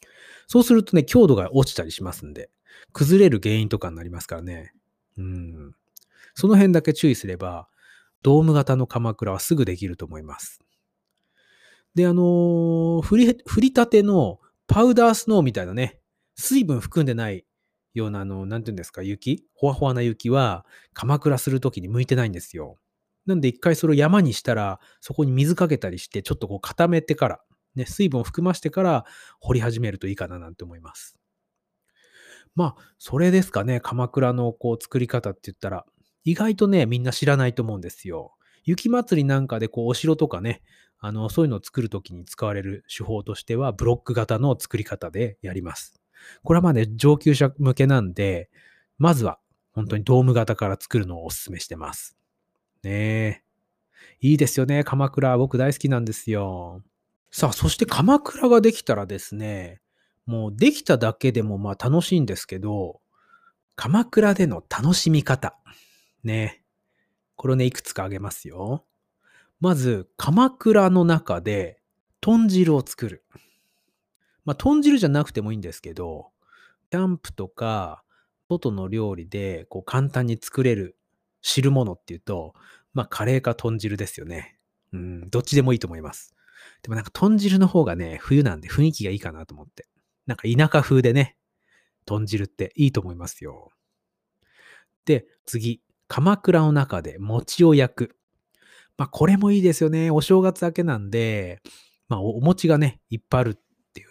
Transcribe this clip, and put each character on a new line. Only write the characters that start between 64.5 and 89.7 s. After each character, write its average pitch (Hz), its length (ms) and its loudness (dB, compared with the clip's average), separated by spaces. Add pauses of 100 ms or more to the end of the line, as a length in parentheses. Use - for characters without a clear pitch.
楽 147 240 0
し - 160 0
み 156 140 4
方。 - 340 -4 (640)
ね。 110 400 -6 (720)
こ - 140 -6
れ 131 40 2
を - 40 2
ね、 127 80 2
い 127 80 0
く - 80 -14
つ - 100 -14
か 98 120 -8
挙 95 100 -8
げ 95 60 -8
ま 98 120 -10
す - 160 -16
よ。 101 380 -10 (760)
ま 180 160 2
ず、 123 400 -2
鎌 233 360 2
倉 208 380 4
の 180 140 4
中 156 380 0
で 95 400 -4 (400)
豚 226 260 4
汁 185 280 4
を 131 100 0
作 - 240 -10
る。 - 160 -20 (1200)
ま 147 80 -2
あ、 - 20 -6
豚 294 260 2
汁 285 160 6
じ 208 80 2
ゃ 147 40 4
な 143 160 2
く - 60 -16
て 110 100 -6
も 104 100 -4
い 110 40 -6
い - 20 -8
ん 101 40 -10
で 92 100 -12
す - 100 -18
け 82 120 -16
ど、 82 380 -12 (600)
キ 175 60 -4
ャ 185 80 0
ン 180 120 0
プ - 160 -14
と 95 160 -10
か、 104 540 -6 (460)
外 165 220 -2
の 95 160 -6
料 104 280 -4
理 85 120 -14
で、 95 380 -8
こ - 140 -12
う、 92 40 -14
簡 135 260 -2
単 127 160 -4
に 117 160 -4
作 - 220 -4
れ 120 120 2
る 95 220 -10 (440)
汁 139 300 0
物 123 200 0
っ 87 100 -14
て - 120 -16
い 87 40 -14
う - 40 -16
と、 85 320 -10 (400)
ま 127 100 -4
あ、 - 20 -8
カ - 200 -8
レ 131 120 2
ー 131 40 -2
か 120 120 -2
豚 113 240 -4
汁 104 200 -6
で 98 100 -6
す - 120 -14
よ - 60 -14
ね。 82 340 -16 (340)
う 92 40 -10
ん、 90 320 -12
ど 120 100 -2
っ 127 40 -4
ち - 140 -2
で 139 40 6
も 131 120 4
い 117 40 0
い - 20 -2
と - 80 -10
思 82 100 -12
い 80 40 -14
ま 76 120 -14
す。 - 220 -20 (480)
で - 60 -14
も 113 60 -6
な 110 60 -6
ん - 20 -8
か - 80 -16
豚 214 260 2
汁 196 220 2
の 190 80 6
方 175 160 4
が 87 140 -4
ね、 82 240 -8
冬 139 220 4
な 98 120 0
ん 76 60 -12
で - 80 -18
雰 143 160 2
囲 160 80 2
気 110 100 -8
が 95 80 -4
い 101 40 -4
い 101 40 -6
か 82 140 -10
な 80 120 -18
と - 80 -20
思 78 100 -20
っ - 40 -20
て。 - 200 -20 (380)